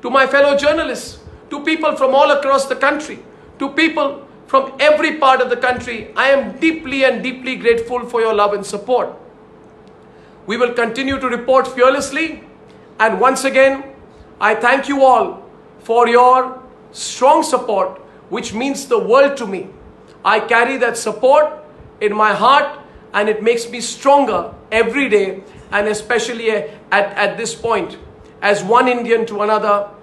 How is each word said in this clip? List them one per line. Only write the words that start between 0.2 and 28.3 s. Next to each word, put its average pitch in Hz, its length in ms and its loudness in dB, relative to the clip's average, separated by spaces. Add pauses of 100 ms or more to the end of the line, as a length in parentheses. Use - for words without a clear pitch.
fellow 277 300 4
journalists, 285 600 -2 (300)
to 285 160 -10
people 311 320 -2
from 262 180 0
all 294 160 4
across 277 360 0
the 254 100 -4
country, 277 440 -4 (380)
to 277 120 -4
people 311 560 -2 (200)
from 269 340 0
every 302 360 2
part 262 240 4
of 247 80 0
the 240 80 0
country. 247 580 -4
I 247 140 0
am 262 300 0
deeply 277 460 -2
and 233 180 2
deeply 254 340 -8
grateful 233 500 -2
for 233 140 -4
your 220 140 0
love 208 180 2
and 196 120 -6
support. 220 500 -4 (1300)
We 226 120 -6
will 240 160 0
continue 262 440 -4
to 262 80 -6
report 254 400 0
fearlessly, 285 760 0 (580)
and 214 180 2
once 262 260 2
again, 269 400 2 (560)
I 214 140 2
thank 247 340 0
you 277 140 2
all 233 400 2 (360)
for 233 280 2
your 254 560 4 (300)
strong - 500 2
support, - 560 -2 (300)
which 220 240 -8
means 269 340 -6
the 233 120 0
world 220 400 2
to 240 80 -8
me. 190 220 -10 (540)
I 214 180 2
carry 233 380 0
that 233 200 -2
support 285 680 0 (380)
in 208 120 0
my 214 200 2
heart, 277 440 2 (360)
and 208 140 0
it 214 140 -2
makes 233 280 -2
me 233 100 -10
stronger 262 720 0 (180)
every 233 380 0
day, 196 340 0 (280)
and 208 180 0
especially 226 600 -2
at, 214 200 -4 (220)
at 202 440 0
this 220 180 -8
point, 214 420 -4 (460)